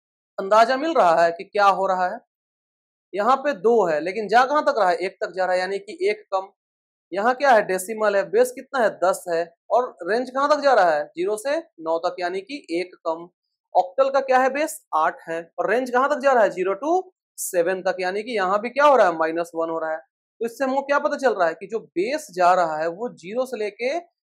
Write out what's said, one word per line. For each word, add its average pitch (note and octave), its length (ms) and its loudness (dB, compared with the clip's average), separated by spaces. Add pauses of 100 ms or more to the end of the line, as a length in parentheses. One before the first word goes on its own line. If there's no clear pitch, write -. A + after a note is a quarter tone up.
(380)
अंदाजा G#3+ 380 4
मिल D#4+ 180 -2
रहा G#3+ 300 4
है E3+ 80 2
कि F#3+ 120 -12
क्या G3+ 200 0
हो F#3+ 220 4
रहा F#3 220 0
है? A3 100 -8 (960)
यहाँ A3 220 2
पे C#4+ 160 -2
दो G#3 340 2
है, D#3 140 0
लेकिन F#3+ 280 -6
जा A#3 160 6
कहाँ D4 200 0
तक D4 140 0
रहा F#3+ 120 2
है? F3 60 0
एक F#3 240 -6
तक G3 100 -6
जा F3+ 140 -4
रहा F#3 100 0
है, F3+ 60 0
यानी F#3+ 180 -4
कि G3 320 -4
एक G#3 120 -6 (120)
कम। F#3+ 180 -6 (600)
यहाँ G#3+ 220 0
क्या C#4 160 2
है? G#3+ 120 6
decimal G3+ 540 -2
है, F#3 140 -2
base B3 220 2
कितना C4 280 -6
है? G#3 100 2
दस F#3 380 0
है। E3+ 280 -2 (140)
और - 320 0
range A#3+ 280 -2
कहाँ C4+ 180 0
तक D4 120 2
जा C4+ 140 4
रहा F3+ 160 6
है? D3 160 0
ज़ीरो F#3+ 300 -4
से C#4 220 -4
नौ E3 400 -6
तक, F3 220 -4
यानी F3+ 200 -4
कि C#4+ 300 -12
एक F3+ 240 -6 (120)
कम। E3+ 220 -6 (460)
octal C4+ 360 0
का C4+ 100 0
क्या C4 180 2
है C4 120 2
base? D4+ 440 -6
आठ E3 220 0 (120)
है। E3 300 -10
और F3 120 -2
range B3 200 -2
कहाँ B3+ 200 2
तक C#4+ 80 -2
जा C4+ 140 2
रहा A#3+ 120 4
है? F#3 60 2
zero F#3 240 -4
to E4+ 380 -2 (240)
seven F3+ 460 -2
तक, F3+ 180 -2
यानी F#3 220 -4
कि B3 100 -10
यहाँ G3+ 280 0
भी A#3+ 100 -6
क्या C#4 140 2
हो C#4+ 120 8
रहा G#3+ 100 6
है? E3+ 100 0
माइनस E3 380 -2
वन E3 160 -4
हो E3 80 -6
रहा D#3 140 -6
है। D#3+ 80 -8 (400)
तो A3+ 60 -4
इससे A#3 180 -6
हमको C4+ 180 -2
क्या C#4+ 160 0
पता C#4+ 180 -2
चल A#3+ 180 0
रहा F3 140 0
है D#3+ 60 -2
कि F#3+ 120 -14
जो G#3+ 140 -8
base G#3+ 500 -6
जा F3 240 4
रहा E3 240 0
है D#3+ 100 -4
वो G3+ 260 -8
ज़ीरो G3+ 320 -6
से B3 100 -8
लेके A3 420 -4 (320)